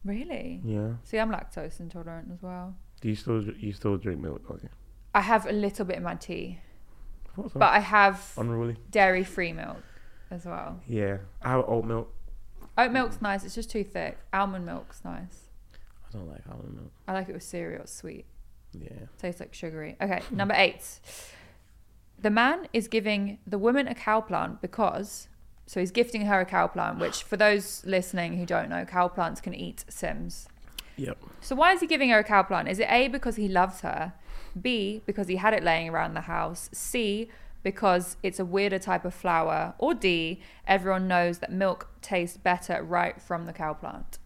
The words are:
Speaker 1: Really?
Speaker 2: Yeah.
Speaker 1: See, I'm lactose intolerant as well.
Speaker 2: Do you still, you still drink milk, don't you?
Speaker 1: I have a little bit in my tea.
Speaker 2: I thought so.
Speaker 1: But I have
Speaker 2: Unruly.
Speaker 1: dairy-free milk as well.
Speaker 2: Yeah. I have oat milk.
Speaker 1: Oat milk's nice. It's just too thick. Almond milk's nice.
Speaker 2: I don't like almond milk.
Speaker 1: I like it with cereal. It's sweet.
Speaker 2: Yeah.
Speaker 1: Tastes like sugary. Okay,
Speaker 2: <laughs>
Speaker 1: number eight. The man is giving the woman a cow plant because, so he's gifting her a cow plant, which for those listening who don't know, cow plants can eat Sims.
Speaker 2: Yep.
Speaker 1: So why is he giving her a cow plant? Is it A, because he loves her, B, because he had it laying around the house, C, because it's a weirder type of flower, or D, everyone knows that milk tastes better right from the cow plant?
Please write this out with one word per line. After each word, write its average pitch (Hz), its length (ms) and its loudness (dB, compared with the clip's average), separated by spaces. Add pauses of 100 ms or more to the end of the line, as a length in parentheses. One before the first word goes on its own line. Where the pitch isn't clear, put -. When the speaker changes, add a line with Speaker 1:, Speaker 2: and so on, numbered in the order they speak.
Speaker 1:
Really? 196 600 -4
Speaker 2:
Yeah. 107 260 -2 (140)
Speaker 1:
See, 220 140 -2
I'm 220 120 2
lactose 160 500 -6
intolerant 165 520 -10
as 175 100 -12
well. 180 340 -10 (240)
Speaker 2:
Do 117 80 -4
you 107 80 0
still, 113 260 0
you 104 300 -6
still 101 240 0
drink 87 240 -2
milk, - 280 -6
don't - 140 -10
you? - 60 -12 (460)
Speaker 1:
I 208 80 8
have 220 240 4
a - 60 -2
little 202 320 0
bit 180 120 -2
in 175 60 -6
my 170 120 -4
tea. 175 440 -8 (680)
Speaker 2:
I - 100 -10
thought - 160 -8
so. - 60 -4
Speaker 1:
But 196 140 10
I 202 80 8
have 196 560 6
Speaker 2:
Unruly. 117 400 0 (140)
Speaker 1:
dairy-free 185 640 4
milk - 300 -10 (480)
as 170 140 -10
well. 175 420 -8
Speaker 2:
Yeah. 101 320 0 (240)
I 123 80 -2
have 127 160 4
oat 113 180 0
milk. 113 280 -2 (640)
Speaker 1:
Oat 240 160 6
milk's 247 300 0
nice. 196 220 -2
It's 190 100 -10
just 220 160 -8
too 208 140 -2
thick. 170 340 -6 (140)
Almond 190 340 0
milk's - 380 -10
nice. 175 440 -12 (600)
Speaker 2:
I 110 80 -12
don't 90 120 -10
like - 220 -14
almond - 240 -12
milk. - 180 -14 (160)
Speaker 1:
I 190 40 -4
like 190 160 -4
it 196 40 -10
with 190 100 -10
cereal. 170 400 -8
It's - 120 -14
sweet. - 320 -14 (460)
Speaker 2:
Yeah. - 340 -14 (120)
Speaker 1:
Tastes 175 220 -8
like - 140 -14
sugary. 160 480 -10
Okay, 190 240 0
Speaker 2:
<laughs> - 40 -10
Speaker 1:
number 196 260 0
eight. - 440 2 (1200)
The 214 100 2
man 262 420 4
is 226 160 0
giving 208 580 0
the 202 120 -2
woman 247 280 4
a 240 80 -4
cow 220 260 2
plant 180 400 -2
because, - 680 -2 (380)
so - 140 -6
he's 180 120 0
gifting 233 340 2
her 202 140 6
a 180 60 2
cow 180 200 4
plant, 170 320 -2
which - 240 -2
for - 140 -4
those 208 480 4
listening 180 540 0
who 180 80 -2
don't 170 240 0
know, 175 140 -2
cow 180 240 2
plants 170 320 -2
can 190 140 -6
eat - 340 -10
Sims. - 600 -6 (480)
Speaker 2:
Yep. - 220 -6 (220)
Speaker 1:
So - 160 -4
why 339 160 8
is 359 80 4
he 330 60 2
giving 277 240 4
her 214 80 10
a 208 60 6
cow 202 180 8
plant? 190 260 0
Is 185 100 -2
it 233 100 2
A, 254 200 6
because 240 280 -2
he 208 120 0
loves 185 320 4
her, 160 320 -4 (480)
B, 214 460 0
because 196 220 -2
he 185 80 0
had 208 160 4
it 208 120 2
laying 165 240 4
around 160 260 0
the 165 80 -4
house, 165 500 -4
C, 220 560 0 (360)
because 185 580 4
it's 185 160 -2
a 190 60 0
weirder 190 340 2
type 180 260 0
of 180 80 -2
flower, 160 640 2
or 302 140 4
D, 180 480 2 (280)
everyone 185 400 4
knows 175 300 4
that - 140 -6
milk 190 360 0 (120)
tastes 175 360 -2
better 175 460 0
right 175 380 0
from 170 260 -4
the 170 60 -10
cow 156 220 -4
plant? - 520 -8